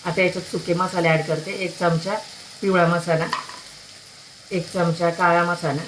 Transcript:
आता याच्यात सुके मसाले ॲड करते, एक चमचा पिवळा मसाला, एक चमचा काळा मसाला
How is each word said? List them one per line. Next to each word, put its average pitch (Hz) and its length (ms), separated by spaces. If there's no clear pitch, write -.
आता 185 180
याच्यात 180 220
सुके 170 300
मसाले 170 340
ॲड 156 180
करते, 165 240
एक 190 280
चमचा 175 360
पिवळा 185 260
मसाला, 165 400
एक 175 220
चमचा 170 380
काळा 175 340
मसाला 165 440